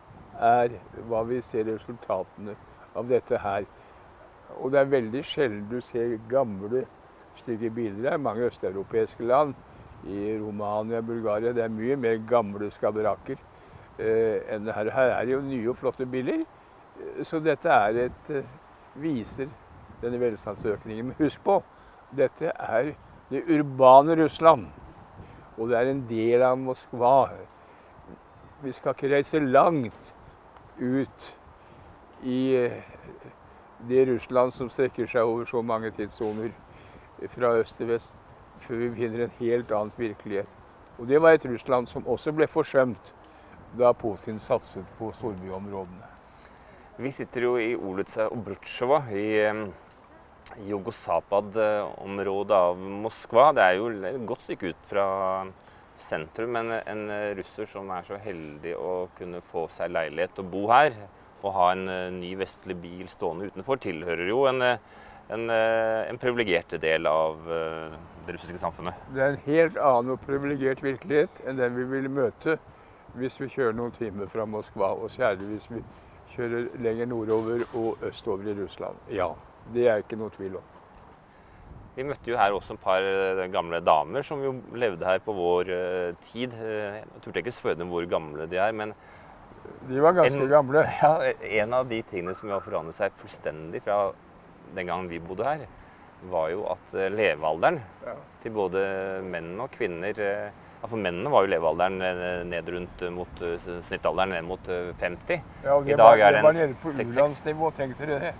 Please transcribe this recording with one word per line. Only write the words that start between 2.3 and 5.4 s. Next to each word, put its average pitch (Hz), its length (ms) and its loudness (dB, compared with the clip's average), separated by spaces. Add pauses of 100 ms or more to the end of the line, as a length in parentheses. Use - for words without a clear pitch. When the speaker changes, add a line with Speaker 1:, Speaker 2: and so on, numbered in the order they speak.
Speaker 1:
av 117 180 -8
dette 120 320 2
her. 101 280 -4 (840)
Og 131 200 -6
det 139 80 6
er 139 120 4
veldig 127 320 0
sjelden 104 440 -2